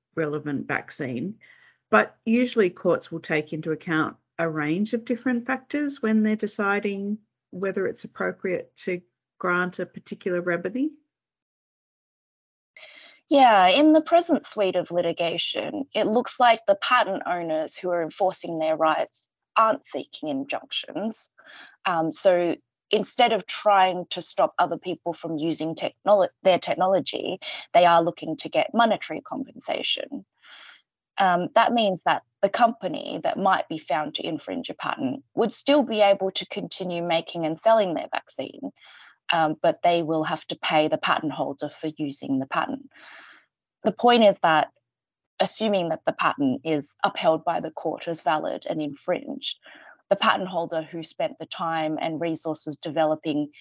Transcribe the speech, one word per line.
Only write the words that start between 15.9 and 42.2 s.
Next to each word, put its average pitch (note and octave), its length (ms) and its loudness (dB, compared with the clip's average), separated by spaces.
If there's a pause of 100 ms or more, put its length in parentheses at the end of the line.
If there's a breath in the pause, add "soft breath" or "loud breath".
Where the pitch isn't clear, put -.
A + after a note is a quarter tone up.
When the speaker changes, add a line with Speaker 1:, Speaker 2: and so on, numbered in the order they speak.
Speaker 2:
it A3 120 2
looks A3 340 0
like A#3 260 6
the G3 160 4
patent G3 440 2
owners D#3+ 500 -4
who F3+ 140 -6
are F3 120 0
enforcing F3 560 -2
their D#3+ 180 0
rights D#3 500 0 (300)
aren't A3 300 2
seeking - 420 -10
injunctions. - 1000 -8 (560 loud breath)
Um, E3 260 0
so F3 440 2 (340)
instead A3 420 2
of G3 140 -2
trying F#3 640 2
to F3+ 100 -6
stop - 380 0
other E3+ 180 0
people E3+ 380 -8
from D#3+ 240 -8
using D#3+ 360 -4
technolo-, F#3 540 2 (140)
their F#3 160 4
technology, F3+ 800 -2 (340 loud breath)
they F3 140 8
are E3+ 160 6
looking E3 360 -4
to - 100 -8
get - 260 -2
monetary G#3 480 0
compensation. - 1040 -6 (920 loud breath)
Um, F3+ 360 2
that A3+ 180 6
means G#3 300 2
that D#3+ 200 0 (200)
the G3 80 2
company G3 720 0
that - 140 -2
might F#3+ 320 2
be D#3+ 80 -6
found D#3 380 -4
to - 100 -8
infringe - 420 -6
a - 60 -10
patent - 500 -6 (100)
would A3+ 180 0
still C#4+ 300 2
be G#3+ 200 0
able G3 300 4
to - 140 -6
continue F3 560 -6
making E3 440 -2
and D#3+ 120 -4
selling G#3+ 360 4
their - 180 -6
vaccine, - 580 -10 (600 loud breath)
um, D#3 300 2
but E3 200 2
they F3 200 4
will D#3 220 -2
have D#3+ 240 -6
to E3 80 -8
pay D#3 320 0
the D#3 100 0
patent D#3 340 -2
holder C#3 380 -6 (100)
for D#3 160 -6
using C#3 420 -4